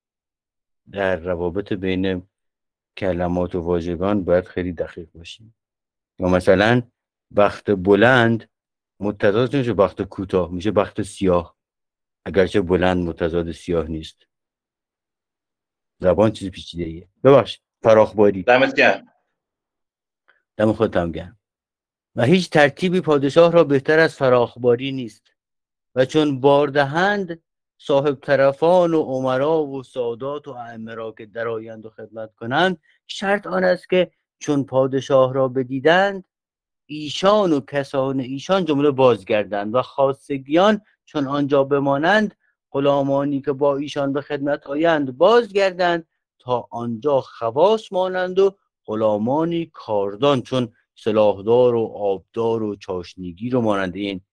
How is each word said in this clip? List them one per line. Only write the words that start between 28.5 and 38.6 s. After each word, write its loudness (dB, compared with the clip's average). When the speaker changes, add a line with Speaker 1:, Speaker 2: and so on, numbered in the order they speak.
Speaker 1:
و 2
امرا -2
و -10
سادات -8
و -16
ائمه -16
را -10
که -20
درآیند -10
و -18
خدمت -18
کنند، -2
شرط -4
آن -4
است 0
که 0
چون -2
پادشاه 2
را 0
بدیدند، 0
ایشان 0
و 2
کسان -4
ایشان -2